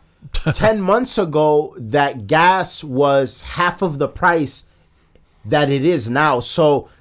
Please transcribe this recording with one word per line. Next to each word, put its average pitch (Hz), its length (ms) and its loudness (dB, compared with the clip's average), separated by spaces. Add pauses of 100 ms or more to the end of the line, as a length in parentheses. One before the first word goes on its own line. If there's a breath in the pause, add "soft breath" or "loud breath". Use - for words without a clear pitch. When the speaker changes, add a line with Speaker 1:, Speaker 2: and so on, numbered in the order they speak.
(200)
Speaker 1:
<laughs> - 140 -14 (200)
Speaker 2:
ten 220 260 0
months 202 380 0
ago 151 580 0
that 127 520 -2
gas 175 560 2
was 139 580 0
half 175 400 -4
of 165 160 -4
the 143 100 -2
price 165 580 -2 (760)
that 147 280 0
it 139 120 0
is 151 240 0
now. 135 320 2
So 143 480 0 (140 soft breath)